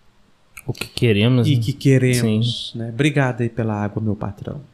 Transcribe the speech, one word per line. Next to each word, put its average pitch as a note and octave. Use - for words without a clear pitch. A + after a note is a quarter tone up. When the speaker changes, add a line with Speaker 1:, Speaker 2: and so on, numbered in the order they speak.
Speaker 1:
O B2
que -
queremos, A#2
Speaker 2:
E C#3+
Speaker 1:
né? A#2
Speaker 2:
que C3
queremos, A#2+
Speaker 1:
Sim. A#2+
Speaker 2:
né? A#2
Obrigado C3
aí A#2
pela A2
água, G#2
meu G#2+
patrão. -